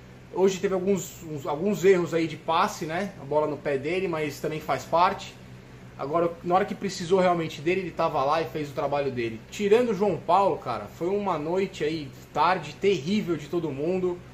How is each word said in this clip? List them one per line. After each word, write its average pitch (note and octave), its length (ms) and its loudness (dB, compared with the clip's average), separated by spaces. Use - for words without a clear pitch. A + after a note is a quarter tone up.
Hoje F3+ 240 2
teve F#3+ 160 0
alguns, F#3+ 480 -2
uns, D3+ 240 -8
alguns E3 380 0
erros F3+ 280 6
aí E3 140 2
de D3+ 100 -8
passe, F3 500 0
né? F3+ 260 -4
A - 20 -14
bola D3 220 2
no D3 100 -4
pé C#3+ 220 -2
dele, F3 300 -2
mas D#3 320 -4
também D#3 180 -4
faz C3+ 260 -2
parte. E3 480 2
Agora, E3+ 360 0
na F3+ 140 2
hora G3+ 80 4
que G3+ 100 -4
precisou F#3 460 0
realmente E3+ 400 2
dele, F3+ 220 0
ele E3 100 -8
tava D3+ 320 0
lá D#3 180 2
e D#3+ 40 -2
fez D3+ 220 -6
o C#3 40 -14
trabalho C#3+ 400 0
dele. A2+ 360 -4
Tirando A3 420 4
o G#3 40 0
João F#3 220 2
Paulo, E3+ 420 4
cara, G#2+ 280 -6
foi - 200 -8
uma G3 320 -2
noite F3 460 -2
aí, D3+ 260 -4
tarde, D#3 460 2
terrível F3 560 2
de D3 100 -10
todo D#3+ 240 -2
mundo. F3 480 -2